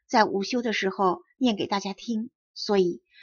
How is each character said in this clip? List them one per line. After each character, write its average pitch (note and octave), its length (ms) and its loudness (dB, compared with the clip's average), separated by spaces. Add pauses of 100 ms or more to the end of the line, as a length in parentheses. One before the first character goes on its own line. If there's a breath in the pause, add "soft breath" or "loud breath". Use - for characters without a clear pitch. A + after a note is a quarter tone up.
在 A3 180 4
午 G3 180 -2
休 A#3+ 180 -2
的 A3+ 120 -2
时 F#3+ 160 -2
候 F#3 320 0 (160)
念 A#3+ 180 2
给 G3 120 -4
大 G3+ 120 -2
家 G3 140 -6
听， A#3 380 -8 (240)
所 G3+ 220 0
以 F3+ 260 2 (200 loud breath)